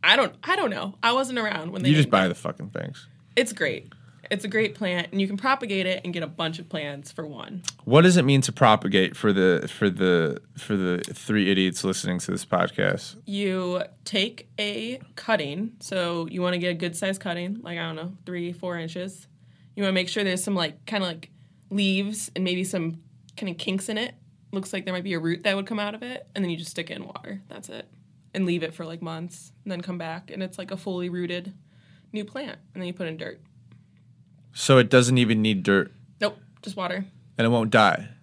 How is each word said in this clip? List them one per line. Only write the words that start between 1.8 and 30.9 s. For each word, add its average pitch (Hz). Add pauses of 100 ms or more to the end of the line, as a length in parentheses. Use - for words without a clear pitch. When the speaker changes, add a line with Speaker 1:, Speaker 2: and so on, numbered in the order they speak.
Speaker 1:
they 135
Speaker 2:
You 151
just 143
Speaker 1:
named 120
Speaker 2:
buy 95
Speaker 1:
it. -
Speaker 2:
the 87
fucking -
things. - (280)
Speaker 1:
It's 240
great. 135 (380)
It's 202
a 214
great 214
plant, 180
and 196
you 196
can 196
propagate 226
it 185
and 175
get 170
a 156
bunch 165
of 170
plants 143
for 160
one. 151 (220)
Speaker 2:
What 143
does 180
it 135
mean 139
to 127
propagate 101
for 104
the, 92
for 101
the, 87 (160)
for 104
the 90 (100)
three 104
idiots 95
listening 95
to -
this 90
podcast? 92 (100)
Speaker 1:
You 185 (240)
take 208 (100)
a 220 (160)
cutting, 190
so 170
you 180
wanna 180
get 175
a 175
good 170
size 196
cutting, 180
like, 170
I 165
don't 165
know, 180 (100)
three, 175
four 175
inches. 175 (500)
You 202
wanna 190
make 185
sure 208
there's 185
some, 202
like, 165
kinda, 196
like, 165 (380)
leaves 196
and 185
maybe 180
some 165 (340)
kinda 185
kinks 190
in 214
it. 247 (380)
Looks 190
like 190
there 185
might 180
be 196
a 170
root 165
that 196
would 196
come 220
out 208
of 220
it, 247
and 202
then 180
you 165
just 165
stick 165
it -
in -
water. -
That's -
it. - (440)
And 190
leave 175
it 160
for, 170
like, 165
months, 165 (120)
and 202
then 180
come 180
back, 165
and 190
it's, 185
like, 185
a 190
fully 180